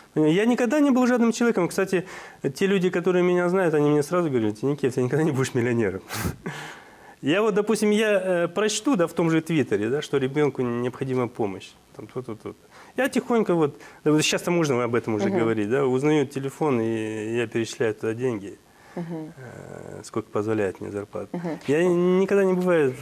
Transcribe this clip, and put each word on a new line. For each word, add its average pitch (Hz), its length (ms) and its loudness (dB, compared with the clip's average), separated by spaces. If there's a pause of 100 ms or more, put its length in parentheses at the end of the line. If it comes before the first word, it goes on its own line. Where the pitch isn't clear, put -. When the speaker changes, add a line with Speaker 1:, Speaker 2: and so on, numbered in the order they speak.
(140)
Speaker 1:
Я 156 320 4
никогда 247 340 2
не 285 100 4
был 247 160 4
жадным 233 260 4
человеком. 220 360 2
Кстати, 185 360 -2 (500)
те 196 120 0
люди, 185 240 2
которые 180 320 2
меня 180 260 2
знают, 175 260 2
они 147 160 4
мне 147 120 4
сразу 175 280 0
говорят: 110 320 0
"Никита, 139 320 0
ты 131 80 0
никогда 143 220 2
не 156 80 2
будешь 127 220 -2
миллионером". 117 520 0
<laughs> - 1160 -10
Я 160 180 2
вот, 214 140 2
допустим, 208 360 2
я, 208 300 2 (240)
э, 165 40 0
прочту, 214 480 0
да, 170 100 4
в - 60 -12
том 170 180 2
же 160 100 4
Твиттере, 120 480 0
да, 143 140 0
что - 160 -2
ребенку 139 440 0
необходима 123 680 -2
помощь. 101 420 -6 (260)
Там, 107 120 -16
тут, 127 180 -10
тут, 107 160 -12
тут. - 140 -12 (400)
Я 262 120 0
тихонько 226 460 0
вот, 151 260 0 (240)
да, 151 60 2
вот 151 140 4
щас-то - 260 -2
можно 147 340 2
об 117 100 -2
этом 113 200 0
уже 104 140 0
Speaker 2:
Мгм. 98 100 0
Speaker 1:
говорить, 110 320 0
да, 139 160 2
узнаю 139 400 2
телефон, 135 540 -2
и 110 560 -4
я 120 100 0
перечисляю 113 480 -2
туда 110 200 -4
деньги, 110 440 -6 (380)
Speaker 2:
Мгм. 160 400 -10
Speaker 1:
э, 101 640 -16
сколько - 280 -8
позволяет 104 500 -2
мне 98 100 -10
зарплата. 101 420 -8
Speaker 2:
Мгм. 170 260 -6 (100)
Speaker 1:
Я 156 200 2
никогда 185 560 2
не 185 100 2
бываю 170 480 2